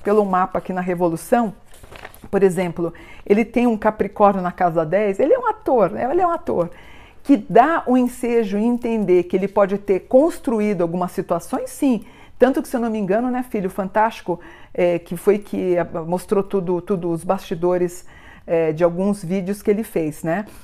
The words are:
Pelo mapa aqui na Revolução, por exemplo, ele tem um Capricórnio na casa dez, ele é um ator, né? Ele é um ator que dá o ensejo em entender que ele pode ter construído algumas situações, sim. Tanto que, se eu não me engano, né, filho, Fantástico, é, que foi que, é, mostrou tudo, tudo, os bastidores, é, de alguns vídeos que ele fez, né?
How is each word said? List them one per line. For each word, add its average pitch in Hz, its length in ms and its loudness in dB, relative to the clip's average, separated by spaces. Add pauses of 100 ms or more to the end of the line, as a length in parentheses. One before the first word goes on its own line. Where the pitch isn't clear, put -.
Pelo 208 240 2
mapa 185 340 0
aqui 185 120 -10
na 185 80 -4
Revolução, 180 760 0 (800)
por 196 120 2
exemplo, 175 500 0 (320)
ele 208 180 4
tem 240 240 0
um 220 100 0
Capricórnio 202 640 2
na 180 120 -4
casa 165 320 0
dez, 196 340 0
ele 302 140 4
é 523 60 2
um 480 80 -2
ator, 262 440 2
né? 220 180 -2
Ele 349 120 0
é 359 60 2
um 339 40 2
ator 240 380 -2 (540)
que 277 120 4
dá 180 500 4
o 247 120 2
ensejo 233 600 0
em 220 100 2
entender 220 560 2
que 175 120 -4
ele 196 140 0
pode 196 300 2
ter 190 280 -2
construído 220 760 2
algumas 175 300 -2
situações, 190 600 -4
sim. 247 340 0 (340)
Tanto 269 220 4
que, - 60 -10
se - 100 -8
eu - 20 0
não 226 120 -2
me 220 80 -4
engano, 214 320 0
né, 247 180 -4
filho, 196 180 -4
Fantástico, 190 720 -2 (320)
é, 175 280 2
que 170 180 -10
foi 202 220 2
que, 190 360 -2
é, 170 80 0 (220)
mostrou 185 380 -2
tudo, 185 380 -2
tudo, 175 280 -4
os 165 140 -4
bastidores, 180 840 -2 (400)
é, 165 260 0
de 160 120 0
alguns 190 400 0
vídeos 190 400 -4
que 220 80 0
ele 208 120 0
fez, 156 380 -6
né? 175 240 -2 (180)